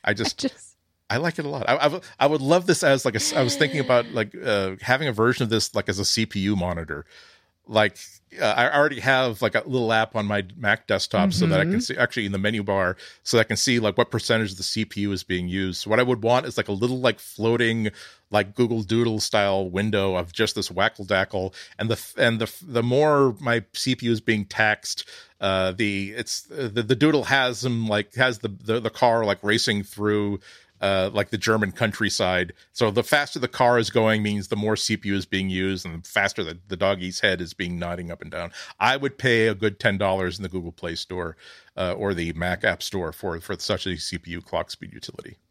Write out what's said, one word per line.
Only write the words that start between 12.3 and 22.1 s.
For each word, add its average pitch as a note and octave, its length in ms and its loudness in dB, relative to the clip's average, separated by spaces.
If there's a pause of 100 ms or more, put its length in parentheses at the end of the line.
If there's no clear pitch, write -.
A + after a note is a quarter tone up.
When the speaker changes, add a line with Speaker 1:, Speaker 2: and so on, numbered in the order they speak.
Speaker 1:
the G2 60 -2
menu G#2 240 0
bar, G2 340 0 (260)
so - 140 0
that A2 60 8
I - 20 6
can G#2+ 140 -2
see, A#2+ 200 2
like, G#2+ 200 2
what A#2+ 120 2
percentage A2 420 0
of F#2 60 -12
the F#2+ 40 -10
C A2 220 -2
P - 180 -8
U G2+ 100 -2
is F#2 100 -4
being F2+ 260 -4
used. F#2+ 340 -2
So G2+ 80 -8
what A2 80 4
I B2 40 4
would B2 200 0
want B2 220 2
is, B2 140 -6
like, G#2+ 100 -2
a G#2 40 -4
little, B2 280 -2
like, A#2+ 200 2
floating, A2+ 680 0 (400)
like, G2+ 240 0
Google A#2 280 0
Doodle A2 380 0
style G2 480 2
window G2 460 0
of F2 180 -4
just - 240 0
this G2+ 120 -4
wackeldackle. F#2+ 880 -2 (240)
And A2 100 -2
the A2+ 60 2
f-, - 240 -10